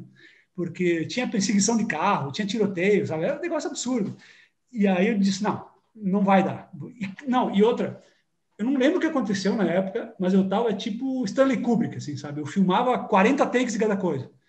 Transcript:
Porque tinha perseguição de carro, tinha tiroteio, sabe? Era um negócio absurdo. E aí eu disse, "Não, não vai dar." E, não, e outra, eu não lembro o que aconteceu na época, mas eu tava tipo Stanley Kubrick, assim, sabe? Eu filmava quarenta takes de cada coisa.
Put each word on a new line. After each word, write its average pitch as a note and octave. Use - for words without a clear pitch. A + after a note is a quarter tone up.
Porque E3+
tinha A#3+
perseguição G3+
de G#3
carro, D#3
tinha G3+
tiroteio, F#3+
sabe? D#3+
Era D4
um D#4
negócio E4+
absurdo. B3
E G3+
aí F#3+
eu A3
disse, G3
"Não, D#3+
não G3+
vai G3
dar." C3
E, B3
não, A#3+
e G3
outra, G#3
eu G#3
não C#4
lembro C#4+
o -
que D#4+
aconteceu G#3+
na G#3
época, F#3+
mas F#3
eu F#3+
tava G#3+
tipo B3+
Stanley C4+
Kubrick, A#3
assim, D3
sabe? D3
Eu D3
filmava G3+
quarenta A3
takes B3
de G3
cada G#3+
coisa. D#3+